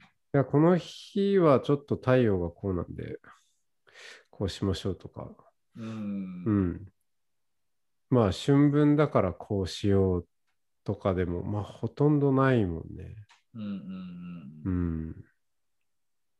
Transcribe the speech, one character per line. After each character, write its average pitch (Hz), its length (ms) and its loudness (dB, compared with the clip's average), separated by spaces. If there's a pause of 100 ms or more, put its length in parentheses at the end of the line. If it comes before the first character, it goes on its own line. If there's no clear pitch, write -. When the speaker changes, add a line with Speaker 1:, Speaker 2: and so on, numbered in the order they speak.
(340)
Speaker 1:
い - 20 2
や、 139 80 4
こ 147 160 2
の 175 160 6
日 196 600 -2
は 147 220 6
ち - 100 -2
ょ 143 40 4
っ 143 120 -2
と 104 100 -2
太 127 220 4
陽 107 200 4
が 85 120 -2
こ 98 220 -4
う - 20 -2
な 85 80 -2
ん 85 120 -12
で、 78 240 -10 (1080)
こ - 160 -8
う 92 60 -2
し - 160 -6
ま 95 80 0
し - 100 -8
ょ 98 60 -4
う 87 60 -6
と - 120 -16
か。 - 220 -16 (440)
Speaker 2:
う 117 80 -14
ん。 101 600 -8
Speaker 1:
う 110 60 0
ん。 95 420 0 (1160)
ま 120 160 6
あ、 90 60 2
春 143 360 4
分 147 260 4
だ 147 140 2
か 120 140 2
ら 90 100 0
こ 98 300 -4
う 90 40 -2
し - 220 -4
よ 95 300 4
う 87 100 -8 (560)
と 104 100 -4
か 98 200 -2
で 90 100 -2
も、 87 180 -4
ま 104 180 -6
あ、 - 20 -4
ほ - 260 -10
と 147 220 0
ん 147 100 2
ど 139 100 2
な 135 220 4
い 113 140 2
も 85 140 -4
ん - 140 -14
ね。 87 220 -16 (380)
Speaker 2:
う 113 40 -16
ん 107 40 -12
う - 20 -8
ん 101 80 -8 (920)
う 95 40 -2
ん。 - 20 -2
Speaker 1:
う 82 380 -2
ん。 - 140 -18 (1160)